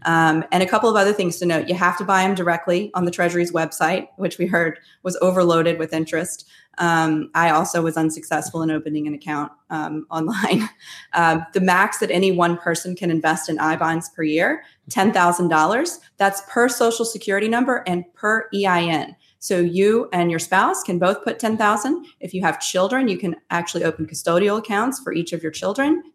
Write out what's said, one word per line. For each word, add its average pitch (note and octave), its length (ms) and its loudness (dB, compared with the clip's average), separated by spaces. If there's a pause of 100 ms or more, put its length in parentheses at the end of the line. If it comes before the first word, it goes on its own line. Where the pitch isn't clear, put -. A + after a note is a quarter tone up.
Um, D#3+ 460 4
and F3+ 100 2
a F#3 60 4
couple A3 240 2
of G#3+ 60 2
other G3+ 160 4
things F#3 260 -2
to F3+ 80 -2
note. E3 220 0
You F3+ 80 -2
have F3+ 220 2
to F#3+ 60 -6
buy F#3+ 200 2
'em F#3+ 100 2
directly F3 600 0
on F3+ 100 0
the F3 80 0
Treasury's F3 400 0
website, E3 640 -2
which F#3 220 -4
we F3 80 0
heard E3+ 340 0 (240)
was F3+ 180 -4
overloaded E3+ 560 4
with D#3+ 140 -4
interest. D#3+ 560 -6 (300)
Um, D#3+ 560 0
I E3 160 4
also E3 320 0
was D#3+ 140 -2
unsuccessful D#3+ 640 -2
in D#3+ 80 0
opening D#3 360 -4
an D3 80 -6
account, D3 380 -8 (180)
um, D#3 380 -6
<laughs> - 20 -20
online. F#3+ 580 -2 (440)
Uh, E3 280 2 (120)
the F#3+ 80 0
max F#3 380 4
that G3+ 120 -2
any F#3 220 2
one E3+ 240 2
person F3 400 -4
can F3 160 -2
invest D#3+ 360 0
in D#3+ 120 -4
I D#3 160 0
bonds E3 320 -2
per - 160 -6
year, F3+ 400 0 (240)
ten G3+ 240 2
thousand F3 360 2
dollars. F#3 520 2 (160)
That's G3 320 0
per A#3+ 200 2
Social A#3 360 0
Security G#3 440 -2
number B3 380 0
and F3 180 -2 (100)
per A3 380 -2
E G3 140 0
I F3+ 160 2
N. E3 320 -2 (260)
So F#3+ 200 -2
you G3 520 2
and F3 180 2
your E3 100 -2
spouse A#3 420 0
can F3+ 160 -2
both F#3 240 2
put - 160 -4
ten A3 180 -2
thousand. A3 500 0 (120)
If F3+ 160 -12
you F#3 80 -4
have D#3+ 180 0
children, A3+ 460 0
you F#3+ 100 0
can F3 200 -4 (140)
actually E3+ 340 -2
open - 220 -2
custodial G3+ 520 0
accounts A3 400 -2
for - 140 -8
each E3+ 200 -4
of E3 100 -6
your D#3+ 100 -6
children, C#4 500 -2 (120)